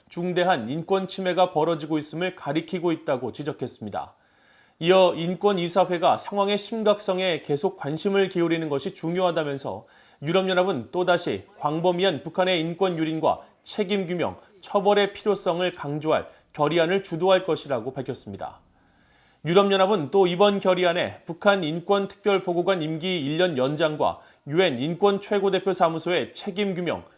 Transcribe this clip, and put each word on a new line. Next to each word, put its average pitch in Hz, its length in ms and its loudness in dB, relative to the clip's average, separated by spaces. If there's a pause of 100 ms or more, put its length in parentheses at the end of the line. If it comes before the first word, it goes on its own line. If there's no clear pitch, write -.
중대한 175 600 0
인권 180 360 -2
침해가 180 440 0
벌어지고 156 480 0
있음을 175 360 -6
가리키고 165 560 -4
있다고 131 420 -4
지적했습니다. 113 840 -8 (640)
이어 180 360 6
인권이사회가 175 1000 2
상황의 202 400 -2
심각성에 202 840 -2
계속 147 340 -2
관심을 190 500 0
기울이는 165 420 0
것이 143 240 -4
중요하다면서 156 920 -2 (380)
유럽연합은 180 680 2
또다시 175 520 0 (160)
광범위한 170 640 0
북한의 185 360 0
인권 170 380 -2
유린과 156 440 0 (200)
책임 196 460 -4
규명, 147 280 -4 (240)
처벌의 202 540 2
필요성을 180 580 -2
강조할 147 560 -2 (260)
결의안을 165 500 2
주도할 185 420 2
것이라고 131 480 -4
밝혔습니다. 98 680 -10 (840)
유럽연합은 190 640 4
또 196 140 6
이번 196 340 4
결의안에 175 640 0
북한 196 400 2
인권특별보고관 185 1160 0
임기 160 380 -4
일 147 180 -2
년 175 200 2
연장과 143 640 0 (280)
유엔 151 320 2
인권 185 420 0
최고대표 196 500 0
사무소의 165 640 0
책임 196 400 -4
규명, 156 320 -4 (120)